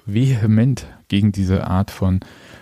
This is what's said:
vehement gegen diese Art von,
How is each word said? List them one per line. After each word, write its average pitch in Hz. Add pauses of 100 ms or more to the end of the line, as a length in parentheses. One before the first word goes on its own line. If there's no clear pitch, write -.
vehement 113 (220)
gegen 101
diese 95
Art 92
von, 92 (400)